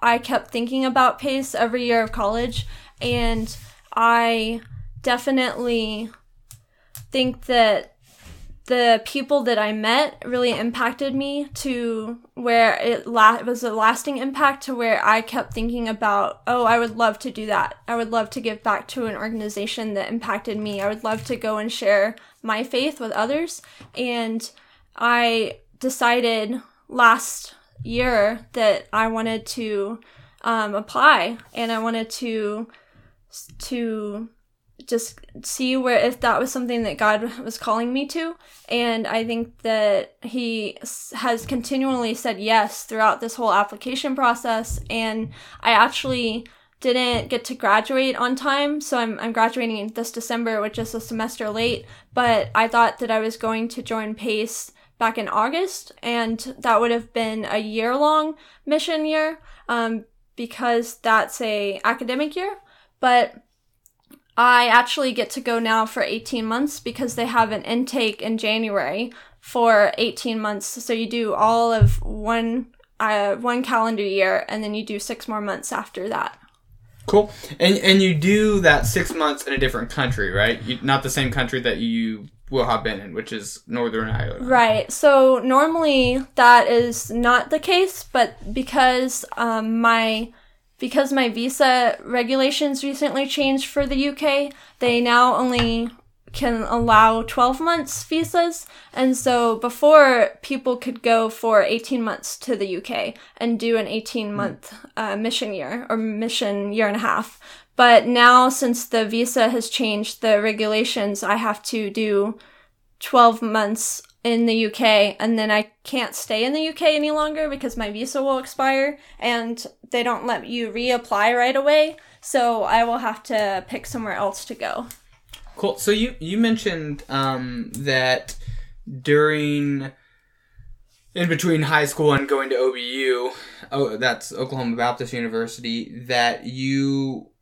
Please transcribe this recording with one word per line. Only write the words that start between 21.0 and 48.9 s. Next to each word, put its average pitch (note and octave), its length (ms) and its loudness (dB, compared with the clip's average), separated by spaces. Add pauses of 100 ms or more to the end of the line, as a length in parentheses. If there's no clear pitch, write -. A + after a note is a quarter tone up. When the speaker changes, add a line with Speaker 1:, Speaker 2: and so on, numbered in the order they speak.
Speaker 1:
love A3 200 -4
to - 120 -6
go G#3+ 220 -4
and A3 120 -4
share G#3+ 460 2 (260)
my A3 220 -2
faith C4+ 360 -2
with A3 120 -6
others." D4 480 -2 (340)
And A#3 560 -4 (460)
I A#3 640 0 (200)
decided A#3+ 840 0 (260)
last A#3 680 2 (280)
year A#3 720 0
that G#3+ 400 2
I A3 140 2
wanted A3+ 380 -4
to, G#3+ 540 -4 (400)
um, A3 340 -2
apply, A#3 640 2 (160)
and A#3 180 -6
I A3+ 100 -2
wanted A3+ 300 -4
to, A3 580 -6 (880)
to A3 720 -6 (560)
just - 340 -4 (220)
see C4 340 -2
where, B3 220 2
if B3+ 220 2
that A#3 180 2
was - 140 -2
something A#3+ 300 -4
that G3+ 160 -4
God A3 400 0
was A3+ 180 -12
calling A#3 360 -2
me C#4 160 -4
to. E4 260 -6 (340)
And A#3 380 -2
I A3+ 180 -2
think A#3 380 -8
that G#3+ 580 0
he A3+ 640 -6
s-, - 340 -14
has A#3 300 -4
continually C4 680 -2
said A3+ 260 -6
yes A3 460 0
throughout A3 360 2
this A3+ 160 -8
whole A3+ 160 0
application B3+ 640 -2
process. A#3+ 640 -2 (100)
And A3 400 -4 (300)
I A#3 100 2
actually A#3 760 2 (340)
didn't B3 480 0
get A#3+ 180 -4
to C4+ 80 -8
graduate C4 600 2
on B3 200 -2
time. C#4+ 440 -2
So C#4+ 180 -4